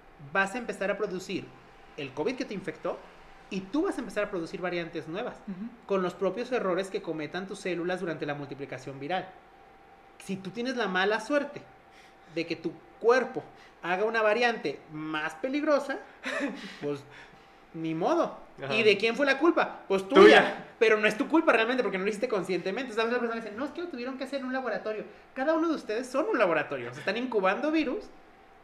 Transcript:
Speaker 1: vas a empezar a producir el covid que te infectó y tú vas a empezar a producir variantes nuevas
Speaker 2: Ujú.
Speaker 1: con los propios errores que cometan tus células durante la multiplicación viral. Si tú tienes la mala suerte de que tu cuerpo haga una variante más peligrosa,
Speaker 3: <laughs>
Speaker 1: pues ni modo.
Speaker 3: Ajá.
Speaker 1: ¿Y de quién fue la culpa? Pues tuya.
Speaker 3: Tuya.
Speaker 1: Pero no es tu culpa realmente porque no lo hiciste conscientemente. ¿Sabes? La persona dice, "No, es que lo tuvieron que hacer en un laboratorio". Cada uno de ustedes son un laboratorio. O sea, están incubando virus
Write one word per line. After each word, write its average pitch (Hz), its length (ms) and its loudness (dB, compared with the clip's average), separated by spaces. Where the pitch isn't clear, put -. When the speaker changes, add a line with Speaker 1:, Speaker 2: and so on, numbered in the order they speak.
Speaker 1:
vas 196 240 2
a - 20 -6
empezar 202 340 -2
a 202 60 -2
producir 185 480 -4
el 139 160 -8
covid 170 220 -2
que 262 100 -4
te - 80 -8
infectó 180 440 -6
y 190 120 -4
tú 294 220 0
vas 392 140 0
a - 40 -4
empezar 208 240 -4
a 208 40 -6
producir 175 320 -6
variantes 170 460 -4
nuevas 190 280 -6
Speaker 2:
Ujú. 202 220 -8
Speaker 1:
con 196 180 2
los 175 100 -2
propios 196 380 -2
errores 190 380 0
que - 120 -4
cometan 165 460 -6
tus 202 120 -10
células 180 400 -2
durante 160 260 -4
la 147 100 -2
multiplicación 139 640 -10
viral. 180 280 -4
Si - 160 -6
tú 190 160 -8
tienes 247 240 -4
la 226 120 0
mala 190 340 2
suerte 285 400 -2
de 160 100 -2
que 165 120 -4
tu 165 160 -6
cuerpo 233 440 4
haga 185 220 0
una 220 180 2
variante 214 580 2
más 156 440 -4
peligrosa, 285 600 0
Speaker 3:
<laughs> 269 600 -6
Speaker 1:
pues 143 220 -4
ni 160 220 -4
modo. 269 420 0
Speaker 3:
Ajá. 135 140 -2
Speaker 1:
¿Y 226 80 4
de 208 140 8
quién 226 180 0
fue 277 100 2
la 269 140 4
culpa? 320 480 2
Pues 190 220 0
tuya. 190 120 10
Speaker 3:
Tuya. 214 440 10
Speaker 1:
Pero 220 180 6
no 208 100 2
es 208 100 2
tu 277 120 0
culpa 320 240 6
realmente 233 300 2
porque 196 140 -2
no 185 60 -2
lo 202 60 0
hiciste 220 180 -2
conscientemente. 190 640 -2
¿Sabes? 226 200 0
La 247 60 0
persona 226 220 -2
dice, 202 140 -10
"No, 240 100 -6
es 277 60 -8
que 339 100 -10
lo 349 60 -6
tuvieron 262 300 -8
que 269 80 -8
hacer 269 160 -6
en 254 60 -8
un 254 60 -4
laboratorio". 214 520 -4
Cada 285 200 2
uno 330 160 2
de 302 60 0
ustedes 226 340 -4
son 302 200 0
un 403 80 2
laboratorio. 147 520 2
O 120 40 -10
sea, 139 60 -12
están 196 160 -2
incubando 240 560 0
virus 311 340 0